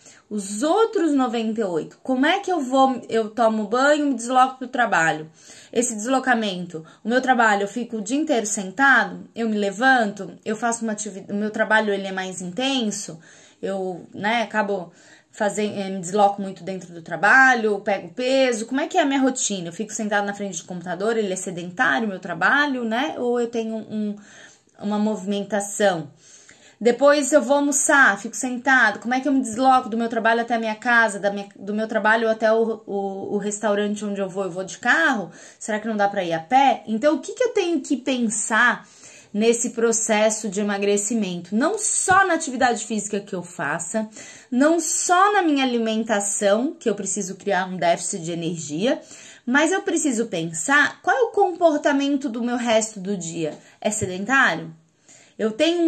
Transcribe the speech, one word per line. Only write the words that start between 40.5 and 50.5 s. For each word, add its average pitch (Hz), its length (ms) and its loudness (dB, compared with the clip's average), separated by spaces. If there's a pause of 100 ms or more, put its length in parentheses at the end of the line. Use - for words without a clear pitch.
emagrecimento? 202 960 -2
Não 320 240 2
só 381 480 2
na 349 80 2
atividade 247 500 0
física 208 360 -4
que 202 120 -12
eu 180 120 -6
faça, 170 640 -4 (420)
não 302 300 4
só 359 540 2
na 392 80 4
minha 294 200 2
alimentação, 226 1120 0
que - 160 -4
eu 202 60 -2
preciso 190 400 -6
criar 190 300 -2
um 185 100 -8
déficit 175 480 0
de 170 80 -6
energia, 170 680 -2 (460)
mas 294 240 4
eu 392 120 0
preciso 262 440 0
pensar 180 760 -2